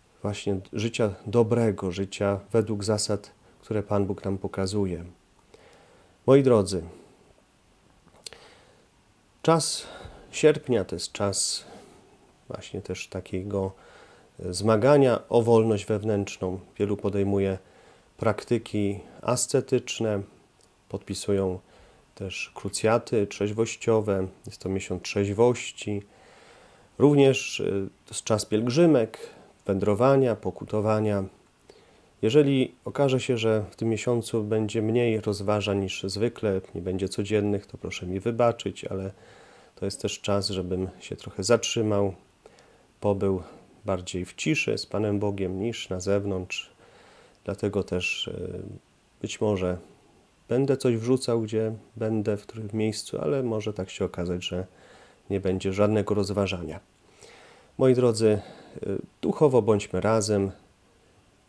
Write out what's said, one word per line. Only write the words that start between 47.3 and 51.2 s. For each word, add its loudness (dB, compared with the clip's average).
Dlatego -2
też, -4
e, -8
być -8
może 0
będę 2
coś 0
wrzucał, 0